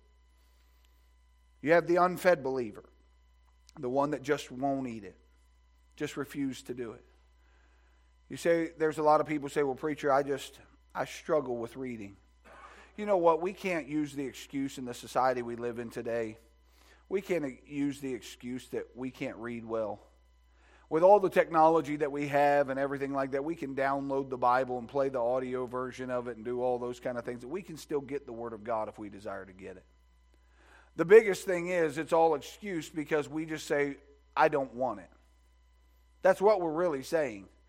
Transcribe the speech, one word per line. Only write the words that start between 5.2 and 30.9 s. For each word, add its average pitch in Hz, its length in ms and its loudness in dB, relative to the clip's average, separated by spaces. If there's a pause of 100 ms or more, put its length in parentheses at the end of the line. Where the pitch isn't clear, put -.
just 147 200 -8
refused 139 500 -6
to - 80 -8
do 120 180 -10
it. - 120 -20 (1200)
You - 80 -12
say, 165 420 0
there's 156 200 0
a 160 40 -2
lot 151 180 6
of 143 60 -2
people 143 220 -4
say, 151 140 -2
"Well, 135 120 0
preacher, 143 380 -2
I 139 100 4
just, 135 380 -8 (340)
I 165 120 -4
struggle 135 500 -2
with 113 200 -8
reading." 110 400 -10 (800)
You 208 80 -8
know 208 120 4
what? 165 260 4
We 190 100 -2
can't 170 360 -4
use 147 260 -2
the 139 100 -6
excuse 135 540 -8
in 131 60 -10
the 120 100 -8
society 127 480 0
we 117 140 -6
live 117 220 -6
in 120 120 -8
today. 113 480 -4 (720)
We 196 120 -2
can't 151 460 -2
use 143 340 -2
the 135 140 -6
excuse 123 540 -10
that - 280 -8
we 127 140 -8
can't 123 260 -8
read 117 280 -10
well. 110 360 -4 (880)
With 160 140 2
all 202 180 10
the 190 80 4
technology 160 680 6
that 147 160 -2
we 147 160 -4
have 143 400 4
and 135 100 -4
everything 139 340 -2
like 139 200 -2
that, 139 120 -2
we 170 120 -4
can 135 180 -8
download 135 560 -2
the 127 80 -6
Bible 123 400 2
and 117 100 -10
play 139 200 0
the 131 120 -2
audio 127 460 -2
version 127 440 -6
of 123 180 -4
it 117 80 -8
and 110 80 -14
do 123 180 -4
all 123 160 0
those 120 220 -8
kind 123 180 -6
of 117 60 -6
things. 123 200 -8
We 151 160 -8
can 180 160 -14
still 143 240 -6
get 139 240 -8
the 120 80 -14
Word 117 200 -10
of 107 100 -14
God 110 260 -4
if 104 100 -12
we 107 100 -12
desire 98 360 -12
to 95 80 -20
get 95 240 -16
it. 92 80 -20 (1120)